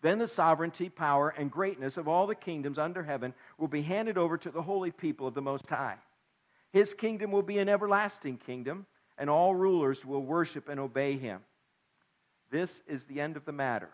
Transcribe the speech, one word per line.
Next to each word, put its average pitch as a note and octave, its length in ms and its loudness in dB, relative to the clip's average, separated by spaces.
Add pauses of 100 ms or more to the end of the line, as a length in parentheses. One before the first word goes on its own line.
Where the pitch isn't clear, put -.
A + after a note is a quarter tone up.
Then F#3 180 2
the A#3 80 0
sovereignty, E3 600 2
power, D3 400 2
and C#3+ 220 -4
greatness D3 460 -4
of D#3+ 100 -4
all F3 200 4
the G#3 80 -2
kingdoms C#3+ 420 -6
under E3+ 260 -2
heaven B2+ 300 -6 (240)
will D#3 100 -2
be D3 140 -2
handed G3 360 -2
over E3+ 200 2
to E3 140 -8
the D#3+ 100 -6
holy F3+ 300 -2
people C#3+ 360 -4
of B2 60 -6
the C#3 80 -4
Most C#3 260 -4
High. B2+ 300 -4 (760)
His G3+ 220 4
kingdom G#3+ 380 -2
will G3+ 100 4
be G3+ 160 0
an G3 120 2
everlasting G3+ 680 2
kingdom, C3+ 480 -8 (320)
and C#3+ 120 -2
all F3 260 4
rulers E3+ 500 2
will C#3 160 -2
worship D#3 480 -2
and C#3+ 100 -6
obey C#3 380 0
him. G#2+ 240 -6 (1080)
This F3 360 -4
is C3+ 180 -8
the C#3 140 -8
end D3+ 180 -4
of C#3+ 80 -14
the D#3 60 -8
matter. B2 420 -2